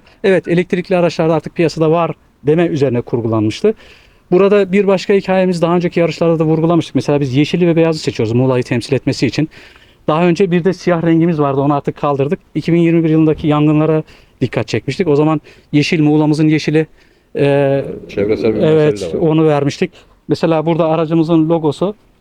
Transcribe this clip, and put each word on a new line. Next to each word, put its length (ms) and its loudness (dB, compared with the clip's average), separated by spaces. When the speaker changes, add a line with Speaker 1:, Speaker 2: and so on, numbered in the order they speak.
Speaker 1:
"Evet, 240 2
elektrikli 500 -2
araçlar 320 0
da 40 2
artık 220 -4
piyasada 360 0
var." 200 0
deme 220 2
üzerine 360 0
kurgulanmıştı. 720 -2
Burada 400 2
bir 160 2
başka 260 0
hikayemiz, 480 0
daha 140 2
önceki 240 -2
yarışlarda 400 0
da 40 2
vurgulamıştık. 520 0
Mesela 240 0
biz 160 -2
yeşili 320 2
ve 80 2
beyazı 240 0
seçiyoruz 340 -4
Muğla'yı 300 2
temsil 300 -4
etmesi 340 -2
için. 220 -2
Daha 200 2
önce 240 0
bir 120 0
de 100 0
siyah 300 -2
rengimiz 360 2
vardı, 220 0
onu 120 2
artık 240 -4
kaldırdık. 420 -2
İki 180 -2
bin 60 2
yirmi 240 2
bir 60 0
yılındaki 380 2
yangınlara 560 2
dikkat 260 -4
çekmiştik. 400 -4
O 80 2
zaman 260 0
yeşil, 300 0
Muğla'mızın 460 2
yeşili, 400 0
e, 500 0
Speaker 2:
Çevresel 460 -2
bir 40 -4
Speaker 1:
evet, 320 2
Speaker 2:
mesele 220 -6
de 40 -4
var. 100 0
Speaker 1:
onu 200 2
vermiştik. 440 -2
Mesela 380 -2
burada 220 0
aracımızın 640 0
logosu, 460 -2